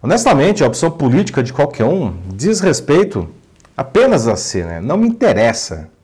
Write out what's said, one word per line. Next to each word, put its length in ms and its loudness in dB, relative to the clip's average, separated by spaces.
Honestamente, 600 2
a 40 4
opção 220 0
política 540 0
de 100 -6
qualquer 320 0
um 300 0
diz 260 -2
respeito 720 0
apenas 520 2
a 80 2
si, 280 -6
né? 180 -8
Não 160 -2
me 100 2
interessa. 840 0